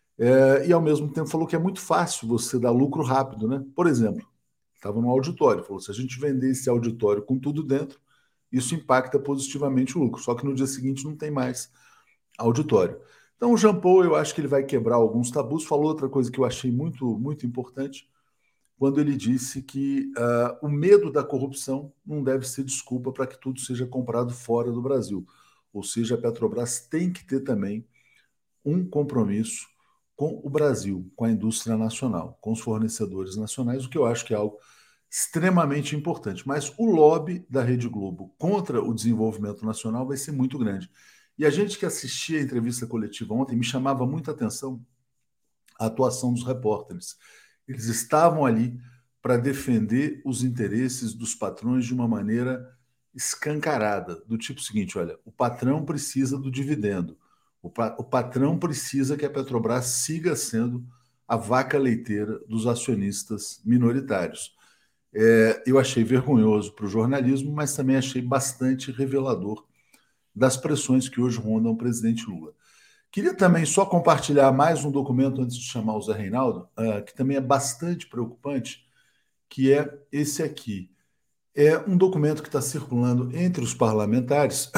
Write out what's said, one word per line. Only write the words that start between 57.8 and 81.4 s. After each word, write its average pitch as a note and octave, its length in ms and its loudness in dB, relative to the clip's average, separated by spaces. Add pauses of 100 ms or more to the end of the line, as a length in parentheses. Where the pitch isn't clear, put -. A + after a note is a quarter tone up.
o B2 40 -6
patrão C3 540 0
precisa D3 580 -2
que D3 100 -6
a C#3 40 -2
Petrobras A#2+ 560 -2
siga D#3+ 500 -2
sendo A#2+ 480 -4 (440)
a A#2 100 0
vaca B2+ 400 0
leiteira A2 720 0
dos A2+ 200 -2
acionistas G#2 1000 -4
minoritários." A#2 880 0 (580)
É, A2+ 520 6
eu C3 120 6
achei B2 260 4
vergonhoso A2+ 720 4
pro G#2 140 -6
jornalismo, C3 640 2
mas D3 220 -2
também C3 200 2
achei C3 260 0
bastante C3 720 -2
revelador B2+ 760 -2 (680)
das B2+ 240 4
pressões C3 520 2
que - 100 -6
hoje B2 180 2
rondam A2 360 0
o A2+ 40 -2
presidente A2+ 480 0
Lula. D#2+ 280 -12 (580)
Queria F4 220 0
também E3+ 320 6
só G3 200 4
compartilhar D3 680 6
mais D3 320 4
um D3 60 -2
documento C3+ 500 0
antes B2 160 -4
de - 80 -10
chamar A2 320 -4
o G#2 40 -4
Zé G#2+ 120 -2
Reinaldo, G#2 640 -2
ah, G#2+ 240 -2
que - 120 -16
também C3+ 220 -2
é C3+ 60 -2
bastante C#3+ 640 -2
preocupante, A#2+ 800 -8 (640)
que C3+ 240 4
é D3 360 0
esse D3 320 -2
aqui. G2+ 480 -8 (640)